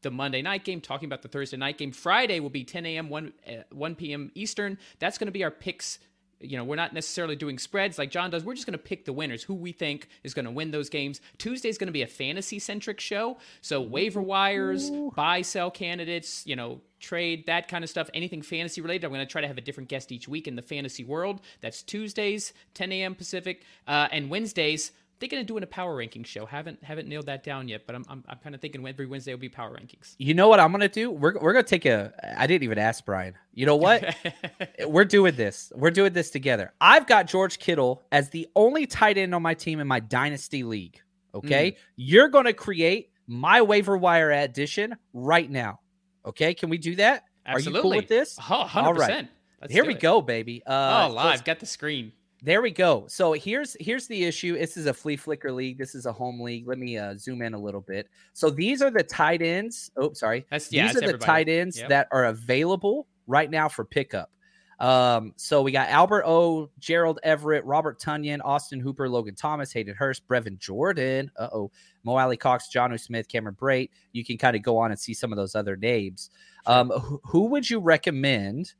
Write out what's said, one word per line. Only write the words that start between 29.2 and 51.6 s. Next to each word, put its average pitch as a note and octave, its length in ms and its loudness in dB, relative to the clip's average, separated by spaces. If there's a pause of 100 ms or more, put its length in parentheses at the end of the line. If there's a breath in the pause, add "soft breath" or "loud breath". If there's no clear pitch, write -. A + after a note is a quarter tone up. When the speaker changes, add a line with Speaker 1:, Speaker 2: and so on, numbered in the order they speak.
Speaker 1:
will B2 80 -10
be C3 80 -12
power A#2+ 260 -12
rankings. - 440 -20
Speaker 2:
You C#3+ 160 2
know F#3 140 8
what G#3+ 120 12
I'm D#3+ 100 8
gonna G3+ 200 2
do? A3 200 -4
We're, E3 300 0
we're D#3+ 140 4
gonna B3 80 6
take F#3 240 0
a, G#2+ 260 2 (240)
I C3 100 0
didn't D#3+ 180 2
even A2 120 -2
ask G#2+ 260 0
Brian. F#2 320 -4 (200)
You B2 100 -4
know D3 120 6
what? F#3 380 4 (360)
Speaker 1:
<laughs> - 360 -8
Speaker 2:
We're E3 200 6
doing F#3+ 280 6
this. G#2+ 400 -4
We're D3 160 2
doing F#3+ 220 4
this E3+ 160 -2
together. B2+ 540 -2
I've B3 240 10
got G3+ 220 6
George F#3+ 300 0
Kittle C3 440 0 (100)
as C#3+ 160 4
the E3 260 -8
only C4 320 6
tight G#3+ 300 4
end F#3 180 0
on F3 60 0
my E3 140 0
team D#3+ 260 -6
in C#3+ 60 -4
my C3 140 2
dynasty C3 640 -4
league. G#2 360 -8 (340)
Okay? C#3+ 380 0
Speaker 1:
Mm. - 40 -14 (200 soft breath)
Speaker 2:
You're E3+ 320 10
gonna C4 240 6
create F#3 580 0 (160)
my D3+ 360 6
waiver G3+ 340 4
wire E3+ 340 4
addition D3 640 0 (180)
right C#3 360 2
now. A#2+ 300 -4 (460)
Okay? D#3+ 260 0
Can F3 160 -4
we E3 80 -2
do E3 200 -4
that? A#3 280 4 (220)
Are C3 120 0
you C3+ 60 0
cool D3+ 120 -2
Speaker 1:
Absolutely. F#3+ 200 4
Speaker 2:
with G#3+ 120 0
this? A#3+ 280 2
Speaker 1:
Hu-, - 180 -2
hundred F#3+ 420 2
percent. C3+ 140 4
Speaker 2:
All G#2+ 60 -2
right. - 120 -10 (340)
Speaker 1:
Let's - 100 -12
Speaker 2:
Here A3 120 6
Speaker 1:
do - 20 -2
Speaker 2:
we C#4+ 80 0
Speaker 1:
it. - 60 -8
Speaker 2:
go, F3+ 200 6
baby. A#2+ 460 -4
Uh, C#3 420 4
Speaker 1:
Oh, A#2+ 60 -4
live. B2 100 0
Speaker 2:
let's D3+ 160 4
Speaker 1:
Got E3 200 -4